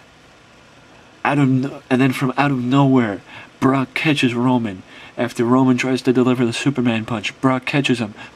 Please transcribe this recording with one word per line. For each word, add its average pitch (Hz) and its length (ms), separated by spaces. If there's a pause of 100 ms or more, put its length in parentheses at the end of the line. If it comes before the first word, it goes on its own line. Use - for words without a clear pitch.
(1300)
out 143 140
of 135 100
no-, 135 400
and 127 120
then 131 120
from 139 240
out 143 140
of 123 120
nowhere, 127 580 (380)
Brock 135 340
catches 143 400
Roman. 117 500 (320)
After 120 300
Roman 127 320
tries 127 260
to 127 100
deliver 123 300
the 117 80
Superman 120 540
punch, 107 340
Brock 131 260
catches 131 340
him, 107 160 (200)